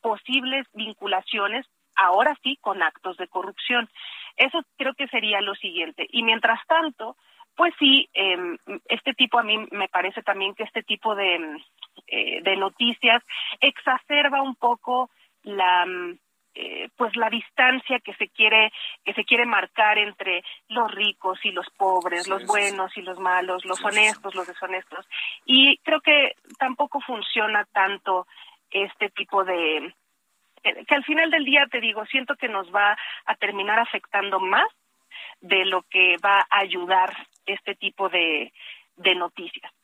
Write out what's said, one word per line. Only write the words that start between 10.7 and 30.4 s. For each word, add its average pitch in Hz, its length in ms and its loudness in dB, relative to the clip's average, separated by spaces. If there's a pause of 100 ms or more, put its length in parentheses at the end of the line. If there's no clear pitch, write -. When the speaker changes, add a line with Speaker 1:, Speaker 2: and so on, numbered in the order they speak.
Speaker 1:
tipo 214 320 -4
de, 190 180 0
em, 160 240 -8 (480)
eh, - 360 -4
de 190 140 2
noticias 233 640 0 (400)
exacerba 277 840 0
un 269 120 -4
poco 247 560 -2 (320)
la, 180 400 2
em, 180 360 -6 (360)
eh, - 420 -10
pues 233 200 -2
la 226 140 0
distancia 247 680 0
que - 160 -10
se 208 140 -6
quiere, 220 440 4 (320)
que 208 100 -6
se 214 100 -2
quiere 240 200 4
marcar 214 540 2
entre 196 460 -2 (240)
los 226 240 -2
ricos 196 520 -4
y 208 60 -2
los 180 160 -6 (100)
pobres, 180 480 0
Speaker 2:
Sí, 190 60 -8
Speaker 1:
los 190 120 -2
Speaker 2:
sí, 190 40 -12
sí. 202 40 -6
Speaker 1:
buenos 202 460 -2
y 202 60 -12
los 180 160 -12
malos, 180 460 0
los 185 140 -4
Speaker 2:
Sí, - 60 -10
sí, 208 60 0
sí. 208 80 0
Speaker 1:
honestos, 214 380 0
los 180 100 -6
deshonestos. 185 580 -10 (400)
Y 269 340 6
creo 311 220 0
que 294 340 4 (240)
tampoco 269 420 -2
funciona 214 720 -2
tanto 190 540 0 (440)
este 196 400 -2
tipo 196 340 -2
de, 165 500 -2 (680)